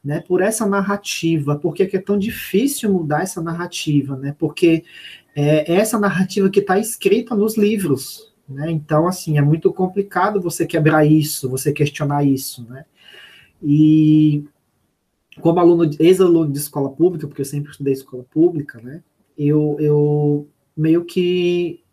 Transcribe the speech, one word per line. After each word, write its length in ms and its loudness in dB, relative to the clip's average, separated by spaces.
né, 240 -6
por 140 0
essa 260 -2
narrativa? 880 -2
Por 160 -4
que 120 0
que 100 -8
é 60 -2
tão 160 -2
difícil 760 -2
mudar 320 0
essa 180 -8
narrativa, 760 -2
né? 200 -8
Porque 460 2
é 420 0
essa 220 0
narrativa 520 0
que 120 2
tá 160 0
escrita 580 -2
nos 200 0
livros, 760 -2
né? 240 -8
Então, 360 0
assim, 300 -2
é 40 4
muito 300 2
complicado 680 -2
você 240 -4
quebrar 400 2
isso, 440 0
você 220 -4
questionar 540 -2
isso, 420 -4
né? 160 -18
E 800 4
como 200 2
aluno 260 4
de, 180 -4
ex-aluno 480 4
de 60 -4
escola 320 -6
pública, 380 0
porque 140 -12
eu 40 -4
sempre 260 -8
estudei 220 -4
escola 360 -10
pública, 520 -2
né? 200 -16
Eu, 420 0
eu 680 0
meio 300 0
que 760 -2